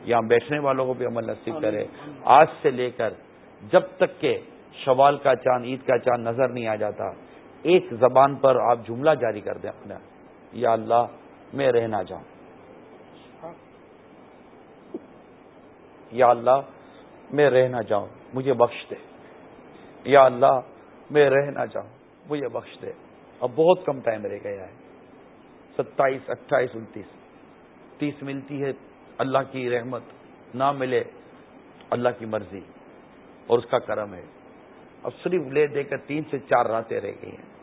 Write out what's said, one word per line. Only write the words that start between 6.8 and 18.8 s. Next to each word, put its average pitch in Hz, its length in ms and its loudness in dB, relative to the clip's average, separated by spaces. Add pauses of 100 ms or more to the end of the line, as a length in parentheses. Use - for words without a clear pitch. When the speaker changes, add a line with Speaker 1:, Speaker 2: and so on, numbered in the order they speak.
Speaker 1:
ایک 180 280 2
زبان 127 440 4
پر 131 220 4
آپ 117 220 2 (100)
جملہ 131 220 0
جاری 117 300 -2
کر 95 180 -8
دیں 98 120 -10
اپنا، 101 240 -16 (580)
یا 117 200 0
اللہ 113 340 2 (460)
میں 131 200 0
رہ 117 140 2
نہ 107 100 -4 (120)
جاؤں، 90 140 -14 (4000)
یا 120 160 4
اللہ 120 340 4 (680)
میں 143 200 4
رہ 127 180 4
نہ 123 80 -4 (120)
جاؤں، 101 180 -2 (280)
مجھے 131 180 -2
بخش - 380 0